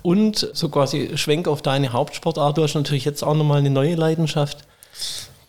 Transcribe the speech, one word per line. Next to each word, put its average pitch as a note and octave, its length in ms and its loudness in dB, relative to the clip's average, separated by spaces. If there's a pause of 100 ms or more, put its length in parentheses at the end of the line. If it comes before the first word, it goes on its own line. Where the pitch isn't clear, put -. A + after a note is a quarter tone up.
und G#3 520 2
so E3 140 -2
quasi C#3+ 460 0
Schwenk D3+ 320 0
auf D3 160 0
deine C3+ 300 0
Hauptsportart. D3+ 680 0
Du D#3 60 4
hast D3 100 0
natürlich D3 300 -2
jetzt C#3+ 180 -4
auch D3 140 0
nochmal D3 220 4
eine C#3+ 120 4
neue C#3 220 2
Leidenschaft. D#3+ 640 0 (920)